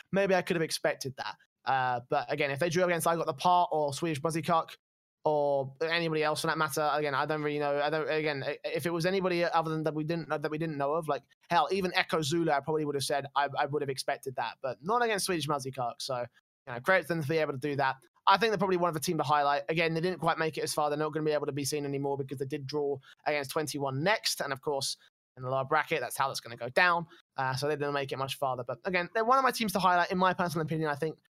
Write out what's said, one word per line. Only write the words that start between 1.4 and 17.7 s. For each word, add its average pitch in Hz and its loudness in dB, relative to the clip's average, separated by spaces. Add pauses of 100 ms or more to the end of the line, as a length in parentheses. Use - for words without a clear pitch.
Uh, 127 2 (100)
but 139 0
again, 147 0
if 139 -4
they 170 2
drew 170 2
against 175 2
I 170 4
Got 165 -2
the 156 -2
Part 180 4
or 151 0
Swedish 160 -4
Muzzy 160 -2
Cuck 165 0 (480)
or 143 2
anybody 160 0
else 151 0
for 165 -2
that 156 0
matter, 151 0
again, 147 0
I 139 2
don't 156 -2
really 147 -2
know. 143 2
I 147 2
don't, 151 -2
again, 151 0
i-, 143 -4
if 147 -2
it 170 -2
was 170 0
anybody 185 0
other 160 0
than 160 -2
that 156 -2
we 156 -2
didn't 156 -4
know, 151 -2
that 151 -4
we 151 -4
didn't 160 -4
know 139 0
of, 165 -2
like, 139 -2 (280)
hell, 165 4
even 185 0
Echo 180 2
Zulu, 160 0
I 143 4
probably 156 -2
would 143 -2
have 135 -4
said 139 -2 (100)
I, 143 2 (100)
I 147 0
would 143 -2
have 139 -4
expected 135 -6
that, 117 -4
but 131 -6
not 233 2
against 214 0
Swedish 165 -2
Muzzy 139 -2
Cuck. 123 -6
So, 127 -4 (480)
you 127 -8
know, 120 -8
credit 185 4
to 135 -10
them 165 -2
to 135 -4
be 160 2
able 151 0
to 139 -6
do 143 -4